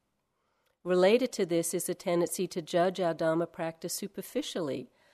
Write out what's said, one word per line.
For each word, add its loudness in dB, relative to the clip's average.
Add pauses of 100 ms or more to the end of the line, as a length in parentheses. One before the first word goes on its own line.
(840)
Related 6
to 0
this 0
is -4
a -4
tendency 0
to -6
judge 0
our 0
Dharma 0
practice -8
superficially -6 (240)